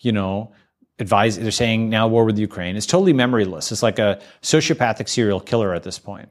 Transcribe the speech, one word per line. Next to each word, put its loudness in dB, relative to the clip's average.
you -2
know, -4
advise-, 2
they're -4
saying, 0
"Now 2
war 4
with 2
Ukraine." -6
It's -6
totally 4
memoryless. 0
It's -4
like 0
a 0
sociopathic 0
serial 0
killer 0
at -4
this -12
point, -18